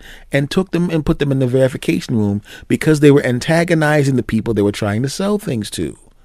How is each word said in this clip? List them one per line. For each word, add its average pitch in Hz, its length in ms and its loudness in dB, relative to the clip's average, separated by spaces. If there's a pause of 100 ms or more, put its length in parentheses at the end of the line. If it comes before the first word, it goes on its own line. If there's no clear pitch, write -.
(340)
and 139 180 0
took 190 200 -2
them 175 180 0
and 160 160 -2
put 160 140 0
them 143 120 0
in 135 80 0
the 131 80 2
verification 131 680 0
room 104 240 0 (260)
because 151 320 2
they 147 100 8
were 139 160 6
antagonizing 151 920 2
the 113 60 0
people 110 300 -2
they 104 80 0
were 101 100 2
trying 104 300 -2
to 135 60 -2
sell 202 320 -2
things 117 320 -6
to. 71 260 -6 (280)